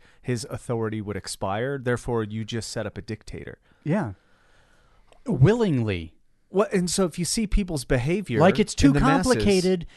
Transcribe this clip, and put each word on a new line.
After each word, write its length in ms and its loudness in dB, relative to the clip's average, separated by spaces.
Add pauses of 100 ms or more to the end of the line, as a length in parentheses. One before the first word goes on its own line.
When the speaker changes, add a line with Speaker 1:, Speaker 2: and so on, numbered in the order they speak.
(220)
Speaker 1:
his 280 -6
authority 520 -6
would 160 -8
expire. 600 -6
Therefore, 460 -2
you 220 -6
just 260 -8
set 140 -6
up 120 -10
a 40 -10
dictator. 580 -12 (240)
Speaker 2:
Yeah. 300 -2 (1120)
Willingly. 840 2 (380)
Speaker 1:
What? 220 0
And 160 0
so 160 0
if 140 -6
you 60 -2
see 200 -2
people's 400 0
behavior 540 0
Speaker 2:
Like, 180 6
it's 160 0
too 140 4
Speaker 1:
in 60 6
the 80 2
masses 320 4
Speaker 2:
complicated 520 2 (120)